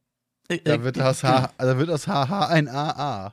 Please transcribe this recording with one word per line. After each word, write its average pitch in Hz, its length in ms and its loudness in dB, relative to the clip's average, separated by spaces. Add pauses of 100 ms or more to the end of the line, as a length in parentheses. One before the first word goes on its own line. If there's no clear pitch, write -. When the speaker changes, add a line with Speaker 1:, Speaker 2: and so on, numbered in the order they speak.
(480)
Speaker 1:
Äh, 175 160 -2
Speaker 2:
Da 147 100 2
Speaker 1:
äh, 117 100 -2
Speaker 2:
wird 127 160 -4
aus 131 220 0
H, 127 360 2
da 127 200 2
wird 165 120 0
aus 151 160 -4
H 139 220 0
H 190 200 0
ein 156 200 4
A 143 220 -4
A. 113 420 -6